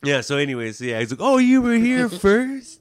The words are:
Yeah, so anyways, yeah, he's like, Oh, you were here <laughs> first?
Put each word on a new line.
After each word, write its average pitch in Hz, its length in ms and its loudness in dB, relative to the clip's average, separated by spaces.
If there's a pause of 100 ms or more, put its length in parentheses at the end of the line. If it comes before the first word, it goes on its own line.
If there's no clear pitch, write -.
Yeah, 139 200 -2
so 143 160 -4
anyways, 123 420 -4
yeah, 120 200 -6
he's 117 100 -4
like, 127 100 -8
Oh, 262 180 2
you 262 240 4
were 240 120 0
here 240 340 0
<laughs> 180 180 -8
first? 254 540 0